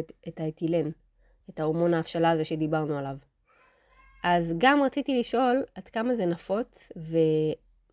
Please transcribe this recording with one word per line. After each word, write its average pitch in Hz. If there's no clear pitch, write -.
את 165
האתילן, 160
את -
ההורמון 165
ההבשלה 165
הזה 156
שדיברנו 156
עליו. 135
אז 175
גם 277
רציתי 269
לשאול 247
עד 185
כמה 240
זה 208
נפוץ, 190